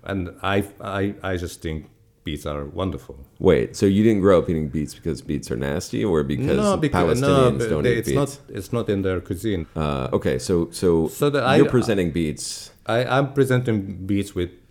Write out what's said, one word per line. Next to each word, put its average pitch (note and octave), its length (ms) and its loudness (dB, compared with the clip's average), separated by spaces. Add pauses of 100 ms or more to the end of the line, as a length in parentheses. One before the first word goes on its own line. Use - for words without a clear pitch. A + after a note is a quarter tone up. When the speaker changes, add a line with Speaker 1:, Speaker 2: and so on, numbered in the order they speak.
Speaker 1:
And F#2+ 260 -4 (140)
I, G2 220 2 (140)
I, G2+ 440 -4
I F#2+ 140 -4
just F2 260 -8
think D#2 260 -6 (340)
beets D2+ 220 -8
are D2 200 -6
wonderful. E2 520 -6 (220)
Speaker 2:
Wait, D2+ 360 4
so G#2 120 2
you G2 160 4
didn't G#2+ 180 6
grow F#2 160 6
up D#2 120 2
eating D#2 200 -2
beets D2 240 -4
because C2 300 -6
beets C#2+ 280 -4
are A#1+ 60 -4
nasty, E2+ 480 -4
or D#2+ 180 2
because D2 340 0
Speaker 1:
No, G3+ 200 2
becau-, D#3 140 0
Speaker 2:
Palestinians F2+ 300 2 (320)
Speaker 1:
no, C#3 40 -2
but A#2 120 -2
Speaker 2:
don't D#2 140 0
Speaker 1:
they, A#2+ 100 2
Speaker 2:
eat A#2 40 0
Speaker 1:
it's A2+ 120 -4
Speaker 2:
beets? C3+ 380 -2
Speaker 1:
not, - 100 -16
it's G2+ 140 -10
not G2 180 -4
in G2 120 0
their F#2 180 -2
cuisine. F2+ 460 -4 (100)
Speaker 2:
Uh, C#2+ 380 -2
okay, E2 240 0
so, E2+ 320 0
so E2 380 2
Speaker 1:
So D3 240 -2
the, C#3+ 80 0 (180)
Speaker 2:
you're D#3+ 80 8
Speaker 1:
I, - 40 -2
Speaker 2:
presenting G2+ 420 2
beets. - 580 -4 (160)
Speaker 1:
I, A#2 200 0
I'm C3 280 0
presenting A2+ 720 0
beets G2 300 -2
with F2+ 160 -2 (200)